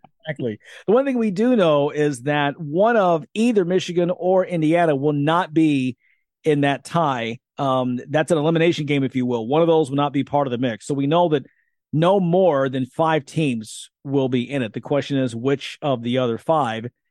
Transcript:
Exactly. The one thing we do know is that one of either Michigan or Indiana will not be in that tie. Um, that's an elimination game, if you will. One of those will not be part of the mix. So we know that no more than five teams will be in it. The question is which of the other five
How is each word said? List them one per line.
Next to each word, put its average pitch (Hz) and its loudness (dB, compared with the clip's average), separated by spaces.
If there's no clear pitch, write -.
Exactly. 127 -6
The 185 4
one 262 4
thing 262 -2
we 220 0
do 233 2
know 151 4
is 143 -2
that 143 -2
one 185 0
of 175 2
either 214 2
Michigan 175 0
or 185 0
Indiana 165 2
will 143 0
not 156 0
be 143 2
in 147 2
that 139 0
tie. 127 -2
Um, 131 0
that's 151 0
an 170 2
elimination 160 2
game, 139 0
if 127 -4
you 127 -2
will. 117 -4
One 151 2
of 165 4
those 160 2
will 139 -6
not 143 0
be 135 -2
part 143 0
of 127 -6
the 120 -4
mix. 117 -4
So 147 -4
we 139 -2
know 170 2
that 143 -2
no 175 2
more 170 2
than 131 -4
five 160 0
teams 127 -6
will 135 0
be 123 -2
in 139 -2
it. 107 -8
The 117 -10
question 143 -2
is 127 -2
which 131 -4
of 127 -2
the 120 -2
other 120 -2
five 120 -2